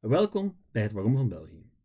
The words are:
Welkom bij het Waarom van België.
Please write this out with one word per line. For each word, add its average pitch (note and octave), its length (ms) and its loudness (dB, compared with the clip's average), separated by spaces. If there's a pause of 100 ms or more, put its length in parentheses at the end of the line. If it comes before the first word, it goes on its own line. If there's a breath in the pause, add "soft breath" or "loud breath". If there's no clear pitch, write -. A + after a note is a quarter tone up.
Welkom G3 560 0 (160)
bij A2 100 -2
het G#2 100 -2
Waarom G#2+ 240 0
van C3+ 120 0
België. D#2+ 400 -12 (160)